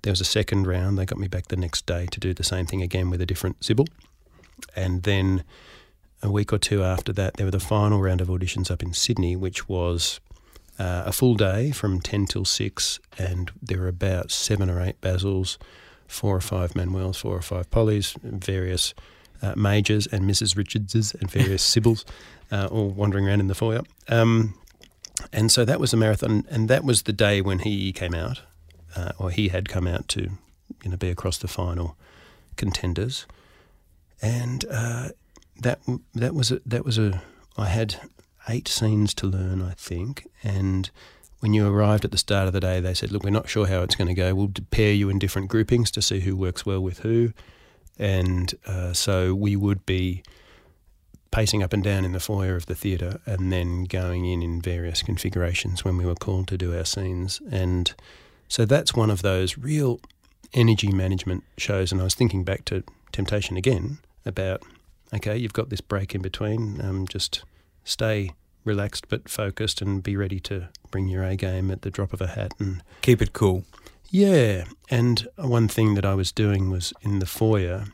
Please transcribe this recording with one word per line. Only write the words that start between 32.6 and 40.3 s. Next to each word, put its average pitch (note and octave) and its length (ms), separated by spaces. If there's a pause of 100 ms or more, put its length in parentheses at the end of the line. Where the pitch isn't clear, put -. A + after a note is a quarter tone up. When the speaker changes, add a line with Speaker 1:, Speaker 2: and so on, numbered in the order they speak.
Speaker 1:
And, A#2+ 480
uh, A#2+ 400 (500)
that, - 200 (360)
that B2 180
was B2 180
a, C3 140
that A#2+ 200
was A2+ 120
a, G2 240 (360)
I G#2+ 100
had G#2+ 280 (540)
eight A#2+ 180
scenes G#2+ 480
to G#2 120
learn, F#2 340
I F2+ 120
think, F#2+ 540 (160)